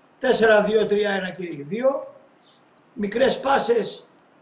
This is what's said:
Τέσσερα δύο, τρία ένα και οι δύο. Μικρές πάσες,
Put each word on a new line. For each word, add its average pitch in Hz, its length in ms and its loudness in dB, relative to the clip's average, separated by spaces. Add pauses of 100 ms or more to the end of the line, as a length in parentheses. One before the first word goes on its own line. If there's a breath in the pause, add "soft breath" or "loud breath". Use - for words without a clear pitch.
(200)
Τέσσερα 220 420 4
δύο, 214 240 2
τρία 202 260 0
ένα 185 180 -4
και 180 140 -10
οι 147 260 -10
δύο. 247 380 -2 (840 soft breath)
Μικρές 226 460 0
πάσες, 226 680 -2 (360)